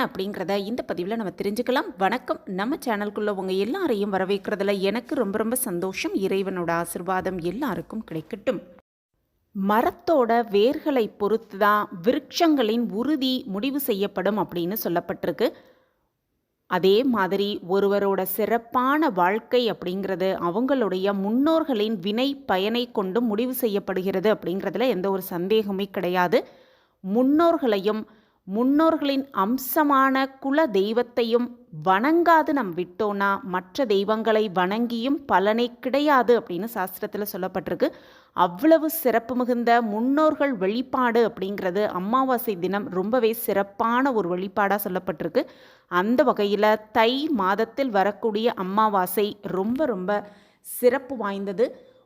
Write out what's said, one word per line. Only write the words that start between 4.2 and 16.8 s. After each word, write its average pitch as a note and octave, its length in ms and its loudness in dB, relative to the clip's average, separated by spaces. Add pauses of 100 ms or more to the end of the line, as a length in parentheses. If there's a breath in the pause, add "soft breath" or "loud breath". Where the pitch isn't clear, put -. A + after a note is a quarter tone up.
எனக்கு G#3 360 -2
ரொம்ப, G#3+ 240 -2
ரொம்ப A3+ 180 -2
சந்தோஷம். F#3+ 580 -4
இறைவனோட F#3+ 560 -2
ஆசீர்வாதம் F#3 680 -4
எல்லாருக்கும் G3+ 680 -6
கிடைக்கட்டும். F#3+ 540 -6 (920)
மரத்தோட A#3 840 2 (100)
வேர்களை B3+ 540 2 (140)
பொறுத்து G3+ 400 -2
தான் G#3 320 2 (120)
விருட்சங்களின் B3 880 2
உறுதி B3+ 440 -2 (120)
முடிவு B3+ 340 -4
செய்யப்படும் G3 640 -2
அப்படின்னு F3 400 -4
சொல்லப்பட்டிருக்கு. F3 640 -2 (1200 loud breath)
அதே F3+ 320 4